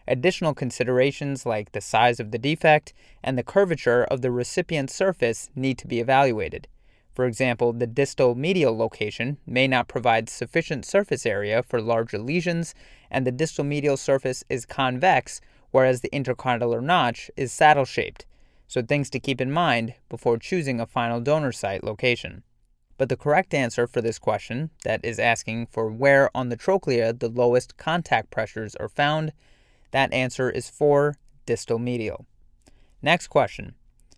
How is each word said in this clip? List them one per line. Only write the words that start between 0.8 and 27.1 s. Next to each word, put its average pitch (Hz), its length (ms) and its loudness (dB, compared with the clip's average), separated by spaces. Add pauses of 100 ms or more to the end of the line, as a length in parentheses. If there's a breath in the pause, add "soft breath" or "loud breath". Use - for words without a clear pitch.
like 107 280 -4
the 104 100 -6
size 117 360 4
of 107 120 -8
the 117 80 -4
defect 151 560 2 (280 soft breath)
and 135 140 -2
the 123 60 -2
curvature 147 600 2
of 131 180 -2
the 127 80 0
recipient 135 600 -2
surface 170 640 -2
need 131 220 -2
to - 100 -16
be 120 140 -2
evaluated. 120 640 2 (460)
For 127 140 0
example, 120 480 0
the 117 120 -2
distal 123 480 2
medial 143 400 2
location 113 600 -4 (100)
may 131 220 2
not 127 200 2
provide 113 420 0
sufficient 143 560 -4
surface 196 400 0
area 104 360 0
for 120 200 -4
larger 113 360 -2
lesions, 165 560 -4 (360 soft breath)
and 131 160 -2
the 127 40 2
distal 151 320 -2
medial 143 360 0
surface 135 500 0
is 127 160 -4
convex, 131 800 0 (280 soft breath)
whereas 131 300 4
the - 140 -6
intercondylar 123 680 -2
notch 139 540 0
is 131 160 -4
saddle-shaped. 147 720 2 (440)
So - 120 -2
things 139 300 -2
to 135 100 -6
keep 131 180 -4
in 131 140 -4
mind 123 420 0 (140)
before 117 300 0
choosing 139 420 -2
a 113 60 -4
final 117 340 -2
donor 143 320 0
site 98 320 -6
location. 113 580 -2 (540)
But 131 120 -2
the 131 80 -2
correct 156 380 0
answer 120 340 0
for - 120 -2
this 110 200 -4
question, 120 500 -4 (140)
that 113 200 -2
is 110 140 -4
asking 113 480 -2
for 113 240 -4
where 135 420 4
on 127 160 -4
the 120 80 -4
trochlea 120 560 0